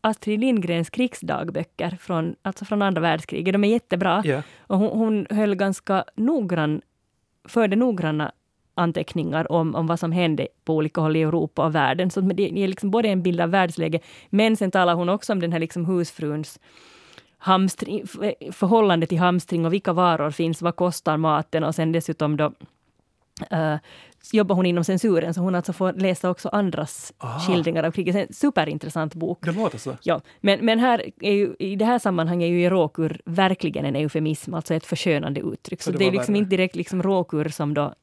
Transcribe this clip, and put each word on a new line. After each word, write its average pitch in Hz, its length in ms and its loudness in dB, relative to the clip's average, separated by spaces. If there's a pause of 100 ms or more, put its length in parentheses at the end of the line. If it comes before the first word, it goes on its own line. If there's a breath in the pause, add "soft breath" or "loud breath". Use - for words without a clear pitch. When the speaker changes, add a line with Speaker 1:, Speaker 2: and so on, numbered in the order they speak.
Speaker 1:
Astrid 214 360 0
Lindgrens 175 500 0
krigsdagböcker 170 1120 -4
från, 165 400 -4
alltså 196 240 -8
från 208 160 -2
andra 190 200 0
världskriget. 165 520 -2
De 202 100 2
är 202 40 4
jättebra. 196 580 0
Speaker 2:
Ja. 147 160 0 (180 loud breath)
Speaker 1:
Och - 180 -2
hon, 208 120 2
hon 220 380 0 (100)
höll 208 180 2
ganska 196 480 0 (120)
noggrann, 180 680 0 (680)
förde 214 280 2
noggranna 175 560 0 (420)
anteckningar 165 760 -2
om, 160 240 2
om 165 120 -2
vad 170 120 -2
som 165 120 -2
hände 165 360 0 (180)
på 160 100 0
olika 156 260 0
håll 156 140 2
i 160 60 2
Europa 156 440 0
och 156 100 0
världen. 160 360 2
Så - 80 -4
att 185 180 2
det 196 260 0
är 190 40 0
liksom 190 240 -2
både 220 160 2
en 185 160 0
bild 175 180 2
av 170 80 2
världsläget, 170 540 0 (260 loud breath)
men 220 280 4
sen 190 140 0
talar 175 240 4
hon 175 140 0
också 202 240 -2
om 190 60 -2
den 170 120 -2
här 165 80 0
liksom 165 260 -4
husfruns 160 760 -4 (800 loud breath)
hamstring, 190 680 0
f-, - 520 -6
förhållande 190 520 4
till 175 120 0
hamstring 175 460 2
och 165 80 2
vilka 190 200 0
varor 160 380 2
finns, 165 300 -2
vad 170 140 -2
kostar 165 420 0
maten 156 460 0
och 160 120 -2
sen 160 160 0
dessutom 156 460 0
då, 151 160 0 (960)
eh, 156 260 0 (580 loud breath)
jobbar 202 220 2
hon 185 100 2
inom 175 180 2
censuren, 175 500 0
så 180 80 -2
hon 185 140 0
alltså 175 180 -4
får 185 200 0
läsa 185 360 0
också - 200 -4
andras 180 680 -4
Speaker 2:
Aha. 123 220 -8
Speaker 1:
skildringar 170 440 0
av 165 80 0
kriget. 185 240 -2
En - 180 -2
superintressant 156 840 -2
bok. 165 300 -6
Speaker 2:
Det 170 60 -2
låter 190 260 -2
så. 127 260 -8
Speaker 1:
Ja, 170 180 0 (200 soft breath)
men, 202 240 2
men 226 140 4
här 240 320 0 (100)
är 202 120 0
ju, 202 260 0
i 196 160 -4
det 208 100 0
här 240 140 2
sammanhanget 175 480 0
är - 40 2
ju 175 180 4
råkur 160 560 0
verkligen 180 600 0
en 139 100 -2
eufemism, 151 580 -2
alltså 160 200 -4
ett 160 120 -4
förskönande 151 560 -2
uttryck. - 400 -8
Speaker 2:
Så - 40 -8
Speaker 1:
Så 190 60 -4
Speaker 2:
det 175 60 -4
Speaker 1:
det 196 60 2
är 190 40 4
Speaker 2:
var 190 60 4
Speaker 1:
liksom 202 200 0
Speaker 2:
värre. 202 100 4
Speaker 1:
inte 185 60 -4
direkt 185 260 0
liksom 180 280 -4
råkur 175 460 0
som 151 240 -4
då 143 300 -2